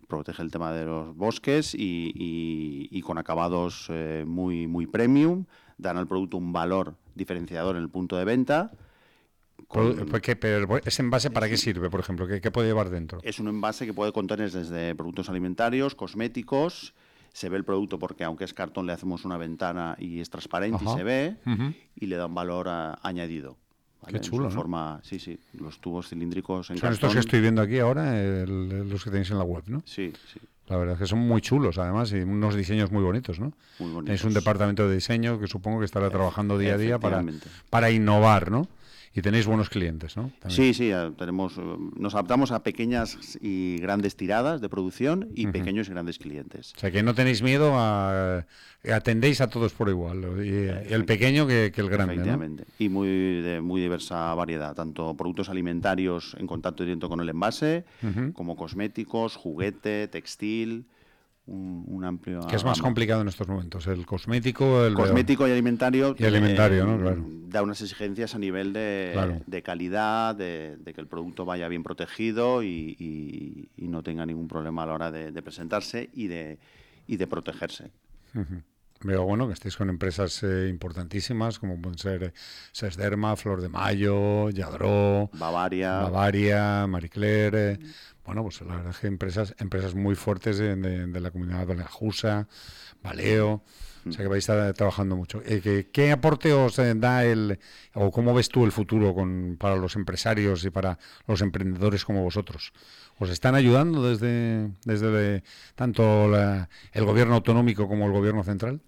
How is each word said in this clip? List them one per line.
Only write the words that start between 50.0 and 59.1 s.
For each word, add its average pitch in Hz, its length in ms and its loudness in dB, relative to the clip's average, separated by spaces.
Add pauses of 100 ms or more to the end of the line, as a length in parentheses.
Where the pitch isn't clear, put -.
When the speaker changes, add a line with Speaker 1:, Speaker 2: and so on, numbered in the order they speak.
Speaker 2:
y, 101 60 -4
y - 20 0 (160)
el 104 360 0
Speaker 1:
Efect-, - 20 -8
Speaker 2:
pequeño 131 420 4
que, 113 260 4
que - 60 -4
el 98 100 0
grande, 92 280 2
¿no? 90 60 0
Speaker 1:
efectivamente. 78 420 -2 (120)
Y 107 120 2
muy 98 180 2 (340)
de, 85 200 -2
muy 90 180 0
diversa 85 560 -2
variedad, 80 400 -4
tanto 80 400 -6
productos 90 320 -4
alimentarios 90 920 -2
en - 80 -8
contacto 85 380 -4
directo 87 240 -4
con 85 140 -4
el 82 80 -4
envase, 117 560 -2 (180)
Speaker 2:
Ujú. 117 300 -4
Speaker 1:
como 85 240 -8
cosméticos, 104 800 -6